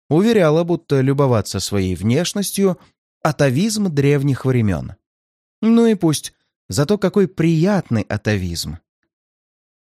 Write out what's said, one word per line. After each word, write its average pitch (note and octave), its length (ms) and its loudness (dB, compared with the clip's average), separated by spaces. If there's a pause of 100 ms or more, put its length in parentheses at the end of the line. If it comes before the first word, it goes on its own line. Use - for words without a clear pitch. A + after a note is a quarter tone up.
уверяла, E3+ 560 2
будто E3 360 -2
любоваться C3 600 0
своей F#2 340 -2
внешностью — F3 840 -2 (440)
атавизм E3+ 720 0
древних C#3 520 0
времён. G#2+ 500 -2 (680)
Ну A3+ 260 4
и A3 80 2
пусть, - 380 -2 (360)
зато D3 300 0
какой F#3+ 280 0
приятный E3 760 0
атавизм. F2+ 760 -4 (1040)